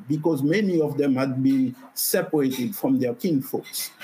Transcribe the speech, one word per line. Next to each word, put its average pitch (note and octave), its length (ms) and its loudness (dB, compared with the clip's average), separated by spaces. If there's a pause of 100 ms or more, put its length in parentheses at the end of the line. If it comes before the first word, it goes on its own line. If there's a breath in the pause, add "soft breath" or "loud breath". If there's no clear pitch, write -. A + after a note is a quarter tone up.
because D3+ 340 0
many F3 380 2
of C#3 160 -2
them C#3+ 180 2
had C3+ 260 0
been C3 320 2 (200)
separated C3 840 0
from C3+ 240 0
their A#2+ 160 0
kinfolks. - 760 -4 (120)